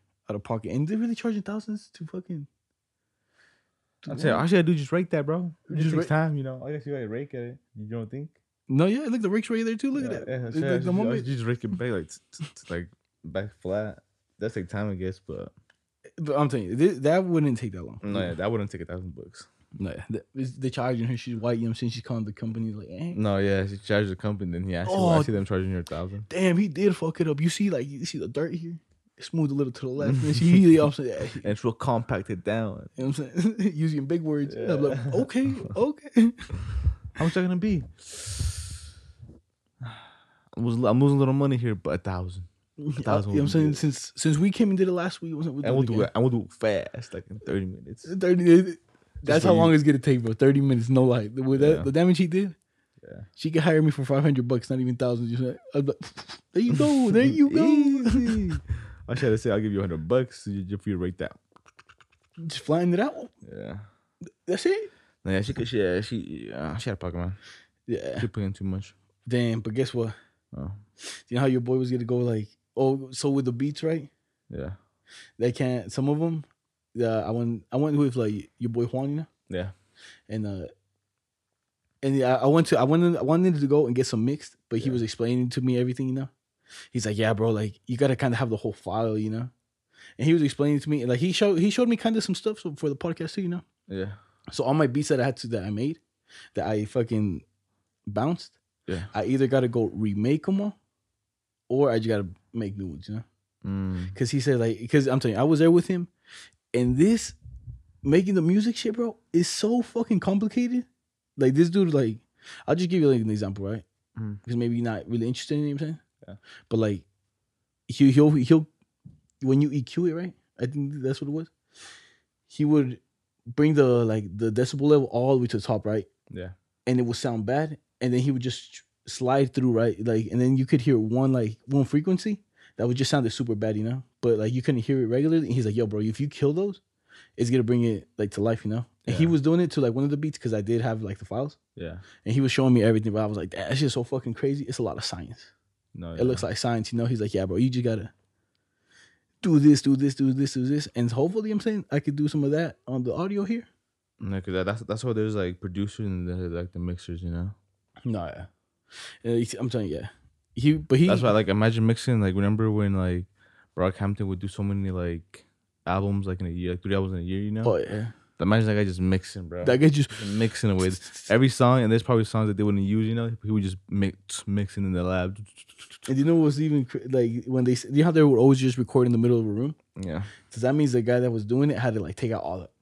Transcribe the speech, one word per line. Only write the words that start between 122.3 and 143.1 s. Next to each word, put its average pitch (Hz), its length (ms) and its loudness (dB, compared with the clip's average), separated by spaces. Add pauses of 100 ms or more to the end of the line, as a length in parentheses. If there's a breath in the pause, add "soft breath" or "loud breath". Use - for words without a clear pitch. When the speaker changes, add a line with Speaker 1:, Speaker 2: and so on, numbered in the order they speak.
Speaker 1:
He - 180 -4
would 143 340 2 (480)
bring 147 260 2
the, 123 320 6
like, 107 200 0 (120)
the 110 140 0
decibel 127 380 0
level 143 180 6
all 127 280 2
the 123 60 2
way 120 60 0
to 113 100 -4
the 98 60 -4
top, 107 220 -2
right? 107 220 -2 (240)
Speaker 2:
Yeah. 92 180 -12 (380)
Speaker 1:
And 123 120 2
it 123 40 2
would 117 140 -2
sound 117 280 -4
bad, 147 320 -2 (240)
and 123 120 0
then 127 80 2
he 139 100 2
would 127 100 -2
just - 420 -8 (240)
slide 131 460 0
through, 127 180 2
right? 113 340 2
Like, 113 260 0
and 120 80 0
then 131 180 4
you 131 80 2
could 139 160 2
hear 131 160 2
one, 120 360 0
like, 110 320 -2
one 139 200 2
frequency 185 560 -2 (360 soft breath)
that 113 100 0
would 127 100 0
just 135 140 0
sounded 123 200 2
super 113 240 -4
bad, 107 220 -2
you 107 60 -4
know? 123 200 -6 (180)
But, 117 180 2
like, 110 140 -2
you 127 80 -2
couldn't 127 200 0
hear 135 220 0
it 110 40 -2
regularly. 151 400 2
And 120 80 -2
he's 120 100 0
like, 107 100 0
"Yo, 120 100 2
bro, 104 140 -4
if 107 200 -4
you 143 80 -2
kill 143 260 0
those, 196 280 -4 (560 soft breath)
it's 120 140 0
gonna 127 120 4
bring 120 200 2
it, 113 240 -2 (100)
like, 107 140 -2
to 101 100 -4
life, 113 240 0
you 104 60 -2
know?" 120 140 -4 (200)
And 123 100 -2
he 156 100 2
Speaker 2:
Yeah. 170 40 2
Speaker 1:
was 156 120 4
doing 160 180 4
it 175 120 0
to, 147 100 0
like, 117 120 2
one 135 100 -2
of 143 60 0
the 147 80 -2
beats 151 220 -6
'cause 110 140 -4
I 104 80 -2
did 113 200 0
have, 113 220 -4
like, 101 160 -8
the - 60 -14
files. 135 320 -8 (180)
Speaker 2:
Yeah. 85 240 -12 (260 soft breath)
Speaker 1:
And 110 80 -2
he 135 80 2
was 131 100 2
showing 131 220 6
me 117 80 8
everything, 110 320 4